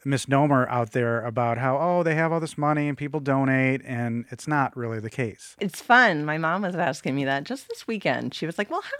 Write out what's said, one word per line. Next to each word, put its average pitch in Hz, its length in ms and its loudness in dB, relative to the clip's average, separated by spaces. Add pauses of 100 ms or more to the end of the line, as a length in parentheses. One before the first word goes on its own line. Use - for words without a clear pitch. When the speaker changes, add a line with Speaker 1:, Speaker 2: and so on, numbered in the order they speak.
Speaker 1:
misnomer 139 680 4
out 120 220 0
there 117 300 0
about 117 360 0
how, 131 200 0
"Oh, 175 240 2
they 160 120 2
have 160 180 2
all 165 80 0
this 160 160 -8
money 147 320 2
and 139 80 -4
people 147 240 -6
donate," 135 640 2
and 117 460 -4
it's 127 180 -12
not 143 260 0
really 117 240 -6
the 110 120 -8
case. - 500 -6
Speaker 2:
It's - 220 -6
fun. 220 420 6
My 151 140 -2
mom 165 240 0
was 185 120 -2
asking 160 400 -2
me 139 120 0
that 139 180 0
just - 240 -10
this - 180 -12
weekend. 127 460 -2
She - 140 -8
was 170 100 -6
like, 208 140 -4
"Well, 349 100 -4
how - 200 -10